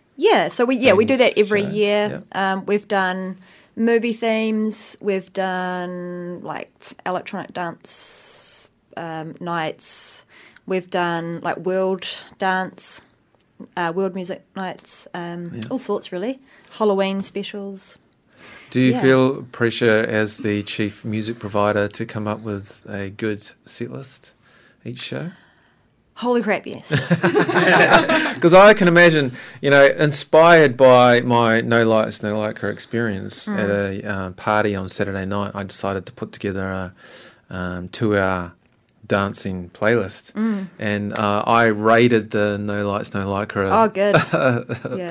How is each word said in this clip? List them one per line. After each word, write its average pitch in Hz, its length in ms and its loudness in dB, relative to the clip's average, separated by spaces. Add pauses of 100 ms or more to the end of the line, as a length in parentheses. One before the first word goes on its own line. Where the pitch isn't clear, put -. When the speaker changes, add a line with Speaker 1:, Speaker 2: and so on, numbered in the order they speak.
(160)
Speaker 1:
Yeah, 269 320 2
so 240 180 -2
we, 262 100 0
yeah, 233 160 4
we 214 140 4
do 269 80 2
Speaker 2:
Themed 247 40 0
Speaker 1:
that 240 200 4
every 208 240 2
Speaker 2:
show. 202 80 -4
Speaker 1:
year. 208 520 -2 (100)
Speaker 2:
Yeah. 190 200 -2
Speaker 1:
Um, 190 140 -6
we've 202 200 -2
done 190 520 -4 (360)
movie 233 380 0
themes, 220 880 -4
we've 190 320 -4
done, 180 1120 -6
like, - 280 -12 (100)
f-, - 140 -20 (120)
electronic 185 480 -8
dance, - 1120 -14 (300)
um, 160 420 -10
nights, - 840 -8 (420)
we've 185 240 -4
done, 170 520 -4
like, 170 160 -4
world 185 480 -2 (320)
dance, 185 600 -6 (800)
uh, 170 160 -2
world 190 200 -4
music 185 300 -10 (100)
nights, - 600 -12
um, 175 400 -10
Speaker 2:
Yeah. 117 160 -8
Speaker 1:
all - 80 -4
sorts, - 340 -6
really. 220 280 -6 (380)
Halloween 196 440 0
specials. 196 720 -12 (720)
Speaker 2:
Do 127 100 -2
you 127 120 4
Speaker 1:
Yeah. 123 100 -2
Speaker 2:
feel 131 400 4 (100)
pressure 113 560 2
as 107 300 -2
the 104 260 -2
chief - 400 -6
music 110 340 -6
provider 104 500 0
to - 180 -10
come 107 200 -8
up 107 140 -6
with 101 480 -10
a 101 220 -8
good 107 380 -8 (160)
set 120 280 -12
list - 400 -18 (520)
each 123 180 -12
show? 143 280 -8 (840)
Speaker 1:
Holy 240 260 -2
crap, 190 240 -4
yes. - 220 -14
Speaker 2:
<laughs> 180 1500 2
'Cause 170 140 6
I 202 200 12
can 202 140 4
imagine, 160 440 6 (280)
you 143 100 2
know, 139 160 10
inspired 156 880 6
by 123 440 8
my 117 400 2
No 117 260 2
Lights, 110 360 0
No 104 120 -4
Lycra 107 380 -4
experience 104 760 -6
Speaker 1:
Mm. 208 120 -6
Speaker 2:
at 104 120 0
a, 101 400 -4
uh, 95 200 -6
party 107 440 0
on 95 140 -6
Saturday 95 380 -6
night, 101 280 -4
I 101 80 -8
decided 95 440 -6
to - 60 -20
put - 200 -12
together 95 380 -6
a, 92 220 -8 (640)
um, 90 340 -8
two-hour 95 640 -2 (540)
dancing 98 680 -2
playlist. 107 580 -2
Speaker 1:
Mm. 208 360 -4 (100)
Speaker 2:
And, 104 400 -4
uh, 104 280 0
I 117 200 4
rated 113 680 4
the 104 260 0
No 104 320 -4
Lights, 107 240 -6
No 98 120 -4
Lycra 101 440 -2
Speaker 1:
Oh, 214 180 2
good. 202 280 0
Speaker 2:
<laughs> 127 840 -2
Speaker 1:
Yeah. - 120 -8